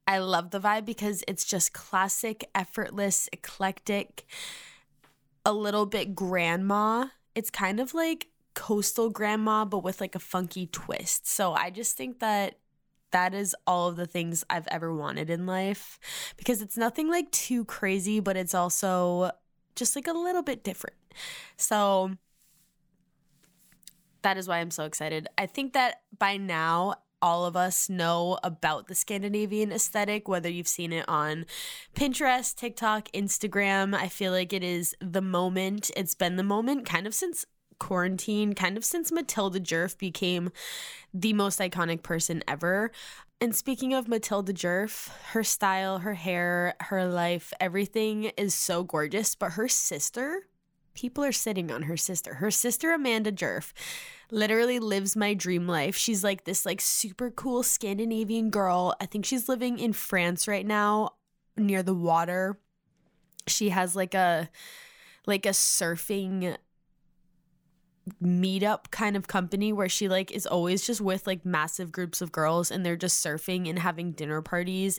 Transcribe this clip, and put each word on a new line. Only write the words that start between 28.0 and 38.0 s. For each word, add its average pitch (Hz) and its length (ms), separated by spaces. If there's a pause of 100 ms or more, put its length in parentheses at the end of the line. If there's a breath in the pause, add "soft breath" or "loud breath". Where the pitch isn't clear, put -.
about 156 460
the 185 60
Scandinavian 208 760
aesthetic, 208 560
whether 175 220
you've 175 180
seen 170 240
it 165 160
on 156 380 (500 loud breath)
Pinterest, 262 580
TikTok, 220 600
Instagram. 196 840
I 190 140
feel 185 240
like 185 180
it 190 100
is 175 380
the 185 220
moment. 185 720
It's 185 200
been 180 200
the 185 80
moment 233 420
kind 175 220
of 214 60
since 349 320 (340)
quarantine, 190 720